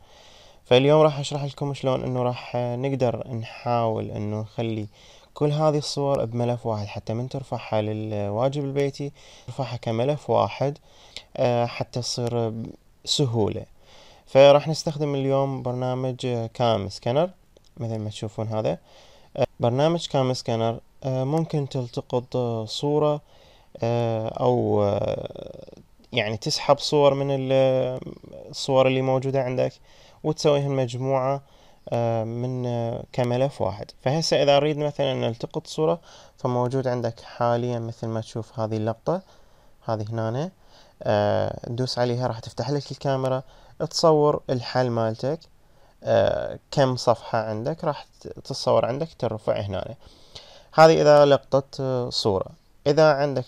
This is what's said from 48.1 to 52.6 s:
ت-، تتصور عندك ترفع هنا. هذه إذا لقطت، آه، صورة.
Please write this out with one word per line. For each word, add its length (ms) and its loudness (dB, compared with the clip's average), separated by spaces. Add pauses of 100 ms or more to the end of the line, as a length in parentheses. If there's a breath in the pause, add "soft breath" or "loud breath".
ت-، 60 -16
تتصور 580 0
عندك 240 -4 (100)
ترفع 400 -2
هنا. 360 -6 (800 loud breath)
هذه 280 10
إذا 240 10
لقطت، 540 2
آه، 300 -2
صورة. 360 0 (420)